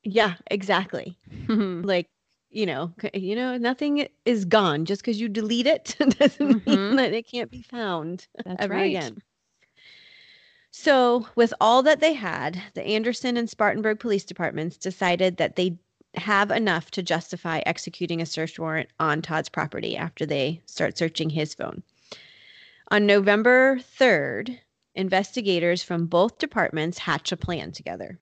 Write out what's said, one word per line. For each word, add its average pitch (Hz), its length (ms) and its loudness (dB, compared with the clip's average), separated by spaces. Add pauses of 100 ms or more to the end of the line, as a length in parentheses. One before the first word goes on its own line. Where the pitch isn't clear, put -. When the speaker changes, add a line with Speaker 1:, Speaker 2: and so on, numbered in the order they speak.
Speaker 1:
Yeah, 208 320 2 (160)
exactly. 190 640 -2 (160)
Speaker 2:
<laughs> - 160 -10
Speaker 1:
Like, 185 580 0 (440)
you 214 160 -2
know, 160 340 -4
c-, - 140 -8
you 196 220 -4
know, 254 220 -4
nothing 285 500 -2 (160)
is 220 220 2
gone. 165 400 4
Just 196 180 -4
'cause 220 140 -2
you 226 100 -4
delete 220 380 -2
it - 320 0
<laughs> 277 200 2
doesn't 285 480 4
mean 196 120 4
Speaker 2:
Mm-hmm. 208 180 2
Speaker 1:
that 240 160 2
it 233 160 -4
can't 240 220 -6
be 247 120 -18
found 180 640 -6 (180)
Speaker 2:
That's 185 200 -6
Speaker 1:
ever 202 100 -4
Speaker 2:
right. 392 100 0 (120)
Speaker 1:
again. 143 260 -8 (1500)
So 247 640 4
with 233 260 4
all 240 220 6
that 302 180 4
they 320 120 4
had, 180 480 -6 (140)
the - 120 -8
Anderson 233 500 -2
and 233 120 -2
Spartanburg 214 520 0
police 202 240 -2
departments 170 520 -6
decided 180 600 0
that - 180 0
they 180 220 0 (360)
have 202 360 0
enough 190 420 0
to 190 100 -6
justify 170 640 -4
executing 165 540 -6
a 165 60 -4
search 160 320 -8
warrant 160 300 -6 (120)
on 156 220 0
Todd's 160 260 -4
property 147 480 -6
after 165 300 -6
they 143 400 -2
start - 320 -4
searching 160 320 -2
his 151 240 -4
phone. - 280 -10 (1080)
On 208 160 4
November 220 720 6
third, 214 800 0 (360)
investigators 185 880 0
from 170 240 -2
both 175 320 2
departments 170 600 -2
hatch - 340 -4
a 165 40 -6
plan 110 360 -6
together. 90 500 -12